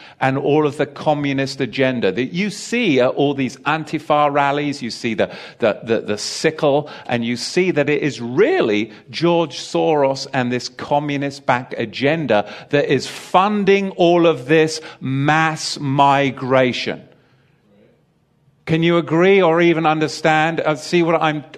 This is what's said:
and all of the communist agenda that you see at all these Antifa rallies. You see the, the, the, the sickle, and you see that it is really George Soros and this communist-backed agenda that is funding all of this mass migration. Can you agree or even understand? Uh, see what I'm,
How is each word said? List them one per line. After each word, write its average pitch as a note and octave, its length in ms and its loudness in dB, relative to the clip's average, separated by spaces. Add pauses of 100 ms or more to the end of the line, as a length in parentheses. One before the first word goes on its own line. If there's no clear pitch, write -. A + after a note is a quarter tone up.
(200)
and C3 180 0
all D3 300 2
of C3+ 80 -4
the C#3+ 100 0
communist C#3 760 -2
agenda A#2+ 500 0
that A#2 220 -2
you G3 160 -2
see G3+ 500 -2
at B2 120 4
all C#3+ 220 0
these C3 240 -4
Antifa D3 760 -2
rallies. C#3+ 520 -2
You A2 80 -6
see A#2 220 -4
the, F#2+ 200 -2 (260)
the, G#2+ 240 2
the, A#2 180 0
the G#2 160 -4
sickle, D3+ 760 0 (160)
and A#2+ 160 -2
you A#2 140 -4
see F3+ 340 -2
that D3 180 0
it D3 140 0
is B2 160 -4
really B2 720 0 (180)
George E3 480 0
Soros D3 760 0
and B2 180 0
this B2 160 -4
communist-backed C#3 1080 -4
agenda A#2 760 0 (160)
that C#3+ 220 2
is C3 160 0
funding G3 840 2
all E3+ 360 4
of C3+ 200 0
this D#3 340 2 (180)
mass D3+ 800 0
migration. C3+ 1300 0 (1600)
Can D#3+ 180 0
you E3+ 140 4
agree F3 440 4
or E3 200 4
even E3 260 2
understand? D#3 720 0
Uh, D#3 160 0
see F3 260 0
what E3 180 2
I'm, D3+ 240 -2 (140)